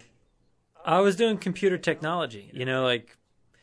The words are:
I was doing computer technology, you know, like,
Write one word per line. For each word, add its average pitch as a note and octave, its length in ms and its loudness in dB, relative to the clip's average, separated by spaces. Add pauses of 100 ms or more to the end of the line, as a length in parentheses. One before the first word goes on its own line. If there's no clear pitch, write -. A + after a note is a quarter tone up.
(840)
I F3 140 4
was G3 160 4
doing A3 220 2
computer F#3 400 0
technology, D#3 760 -4
you B2+ 120 -6
know, C3 180 0
like, B2 320 0 (480)